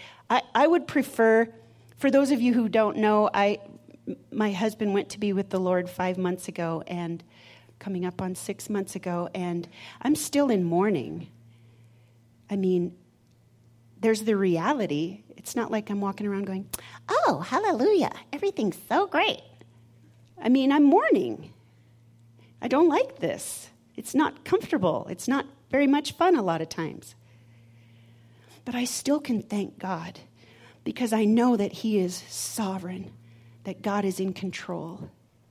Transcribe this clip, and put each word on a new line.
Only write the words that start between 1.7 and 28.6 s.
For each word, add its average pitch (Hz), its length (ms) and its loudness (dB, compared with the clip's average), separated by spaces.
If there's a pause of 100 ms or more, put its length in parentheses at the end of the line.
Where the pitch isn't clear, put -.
for 277 140 2
those 277 200 4
of 247 120 2
you 247 100 4
who 226 160 2
don't 214 300 2
know, 214 340 4
I, 202 280 2 (720)
my 214 220 0
husband 208 400 -2
went 196 180 0
to - 80 -14
be 208 140 -2
with 196 160 -2
the 190 100 -2
Lord 180 300 0
five 185 300 -4
months 180 280 -4
ago 165 400 -6
and 170 380 -8 (540)
coming 185 260 -6
up 180 180 -6
on 185 140 -6
six - 340 -10
months 196 240 -4
ago, 175 400 -4
and 175 320 -6 (360)
I'm 294 120 2
still 285 360 0
in 196 120 4
mourning. 170 640 0 (1200)
I 202 60 -4
mean, 185 420 0 (1040)
there's 220 220 2
the 214 140 2
reality. 185 880 0 (120)
It's - 200 -12
not 233 160 -2
like 214 180 -4
I'm 202 100 -4
walking 196 280 -4
around 202 160 -4
going, 190 240 -8 (400)
"Oh, 392 360 2
hallelujah, 339 680 2 (200)
everything's 285 460 -2 (100)
so 359 200 0
great." 359 340 -2 (1000)
I - 80 -2
mean, 262 220 4
I'm 285 140 6
mourning. 285 680 4 (1080)
I - 80 -6
don't 294 200 4
like 453 300 0
this. - 500 -6 (280)
It's - 180 -10
not - 300 0
comfortable. 220 640 -2
It's - 160 -10
not 269 200 0 (240)
very 277 180 4
much 285 240 0
fun 349 240 4
a 233 60 0
lot 165 200 0
of 160 60 -8
times. - 480 -10 (1500)